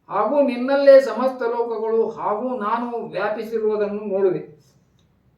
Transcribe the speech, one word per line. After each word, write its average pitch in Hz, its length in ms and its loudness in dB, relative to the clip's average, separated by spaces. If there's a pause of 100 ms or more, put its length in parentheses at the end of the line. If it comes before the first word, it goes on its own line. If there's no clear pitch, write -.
ಹಾಗೂ 220 320 0
ನಿನ್ನಲ್ಲೇ 269 580 6
ಸಮಸ್ತ 254 440 -2
ಲೋಕಗಳು 226 640 -2
ಹಾಗೂ 214 500 -4
ನಾನು 233 480 -4
ವ್ಯಾಪಿಸಿರುವುದನ್ನು 214 840 -4
ನೋಡುವೆ. 196 720 -2 (760)